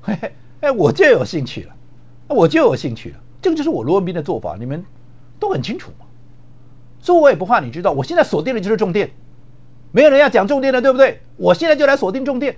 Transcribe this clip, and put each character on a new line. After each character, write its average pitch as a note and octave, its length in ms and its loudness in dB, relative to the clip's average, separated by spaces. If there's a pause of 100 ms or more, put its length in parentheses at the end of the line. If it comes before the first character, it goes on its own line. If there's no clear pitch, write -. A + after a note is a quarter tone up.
嘿 G3+ 180 -6
嘿， - 120 -10 (280)
哎， C#4+ 100 0
我 A3 220 2
就 F4 140 -2
有 G3 180 4
兴 C#3+ 200 -6
趣 - 180 -12
了， - 120 -20 (540)
那 C#4+ 80 -2
我 E3+ 100 4
就 D#4+ 140 2
有 F3 160 2
兴 A#2+ 180 -8
趣 - 160 -16
了， C#2 60 -20 (240)
这 F#4 100 0
个 D#4+ 60 -2
就 D4+ 60 -6
是 D4+ 60 -2
我 D#4+ 140 -4
罗 D#3 140 0
文 F#3+ 80 0
斌 F3 100 -6
的 D#3+ 80 -6
做 C#3+ 160 -6
法， E2+ 180 -10
你 A2+ 80 -12
们 D#3 200 -10 (560)
都 G#4 100 -4
很 G#3 100 -2
清 A3+ 160 -8
楚 - 220 -16
嘛。 - 80 -20 (960)
所 F4 160 2
以 - 20 6
我 D4 100 6
也 B3 60 6
不 E3 100 -6
怕 A3 140 0
你 B2 120 -6
知 D#3+ 120 -10
道， F3+ 80 2
我 C#3 140 -4
现 B3+ 120 -4
在 G#3 60 4
锁 - 180 0
定 B3 140 -4
的 A3 60 -4
就 F#3 100 -6
是 A3 60 2
重 F#3+ 160 -2
电， F#3 180 -2 (800)
没 B3+ 140 4
有 D4+ 60 8
人 C4+ 100 4
要 C#4+ 80 6
讲 G3+ 180 2
重 C#4 140 0
电 C4+ 120 0
了， B3+ 80 0
对 C4 120 2
不 B3+ 60 0
对？ C4 220 4 (160)
我 F3+ 160 2
现 D#4+ 160 0
在 D4+ 60 4
就 C#4+ 100 2
来 C4+ 120 4
锁 F#3+ 160 -4
定 C4 120 -6
重 C4 140 -4
电。 C4 200 -4